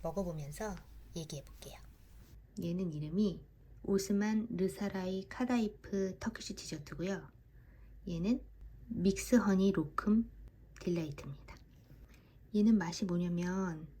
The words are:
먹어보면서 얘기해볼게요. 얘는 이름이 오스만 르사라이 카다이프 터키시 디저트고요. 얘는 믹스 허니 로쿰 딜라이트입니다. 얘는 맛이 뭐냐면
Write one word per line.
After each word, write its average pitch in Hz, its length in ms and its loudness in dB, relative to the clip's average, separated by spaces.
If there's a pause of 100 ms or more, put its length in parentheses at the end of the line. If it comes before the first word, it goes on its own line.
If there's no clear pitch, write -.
먹어보면서 170 720 -4 (400)
얘기해볼게요. 147 640 -12 (840)
얘는 175 320 -2
이름이 160 480 0 (420)
오스만 202 680 2
르사라이 190 760 -2
카다이프 208 920 0
터키시 - 360 -6
디저트고요. 160 720 -6 (800)
얘는 185 340 2 (480)
믹스 196 460 4
허니 196 360 6
로쿰 214 580 2 (520)
딜라이트입니다. 147 720 -4 (1000)
얘는 214 220 8
맛이 170 280 -2
뭐냐면 175 840 -2 (140)